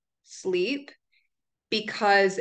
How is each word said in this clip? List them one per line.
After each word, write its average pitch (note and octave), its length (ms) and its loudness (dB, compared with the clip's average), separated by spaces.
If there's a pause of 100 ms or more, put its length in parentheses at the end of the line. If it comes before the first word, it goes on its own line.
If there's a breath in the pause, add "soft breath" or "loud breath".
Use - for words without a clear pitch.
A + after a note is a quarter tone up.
(220)
sleep, G3 720 -6 (800)
because G3+ 720 2